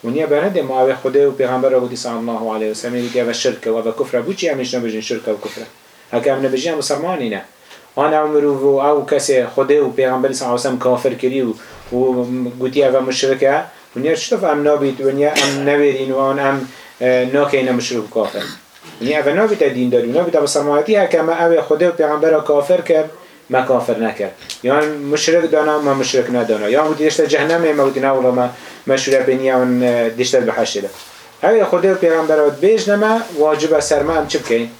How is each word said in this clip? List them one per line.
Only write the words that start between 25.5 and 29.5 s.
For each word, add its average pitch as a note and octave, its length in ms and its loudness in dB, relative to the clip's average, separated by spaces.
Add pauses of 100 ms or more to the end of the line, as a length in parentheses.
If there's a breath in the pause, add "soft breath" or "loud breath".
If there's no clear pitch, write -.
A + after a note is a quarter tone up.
دانا، D3+ 280 2
ما C#3+ 160 0
مشرک C3 360 0
ندانا. G#2+ 380 0
یان D3+ 200 2
گوتی D3+ 180 0
اشت D3+ 140 0
جهنمه، D#3 520 2
ما D3 120 2
گوتی C3 160 0
نه C3+ 80 0
والله B2+ 220 2
ما، B2 200 0 (360 loud breath)
ما C3+ 100 2
شوره C3+ 260 2
بینی C3 280 0